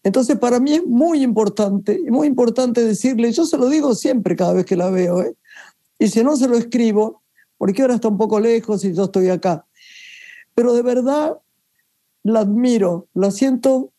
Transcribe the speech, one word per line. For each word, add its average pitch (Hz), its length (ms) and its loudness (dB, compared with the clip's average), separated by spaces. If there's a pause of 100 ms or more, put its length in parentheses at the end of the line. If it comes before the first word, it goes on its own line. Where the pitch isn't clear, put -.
Entonces, 226 380 0
para 240 220 0
mí 294 140 2
es 339 100 0
muy 285 380 2
importante, 202 840 0
muy 285 180 0
importante 247 600 0
decirle, 233 480 0
yo 330 120 0
se 311 120 -4
lo 254 100 2
digo 285 260 2
siempre 202 440 -2
cada 175 160 0
vez 185 120 0
que 185 120 -2
la 185 120 -2
veo, 180 320 0
¿eh? - 140 -6 (640)
Y 220 80 2
si 226 160 2
no, 294 140 2
se 254 100 2
lo 240 80 2
escribo, 226 680 0 (360)
porque 196 240 -2
ahora 247 140 2
está 226 120 -2
un 208 100 0
poco 214 220 0
lejos 220 460 0
y 185 80 -2
yo 190 100 -2
estoy 185 240 0
acá. 180 380 -2 (920)
Pero 240 180 2
de 240 100 0
verdad 262 540 -2 (840)
la 220 160 2
admiro, 208 760 0
la 196 160 0
siento 262 680 0